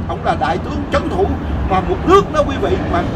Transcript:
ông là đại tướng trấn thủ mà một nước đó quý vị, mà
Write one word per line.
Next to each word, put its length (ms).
ông 180
là 140
đại 180
tướng 340
trấn 180
thủ 160
mà 100
một 160
nước 280
đó 140
quý 140
vị, 160
mà 120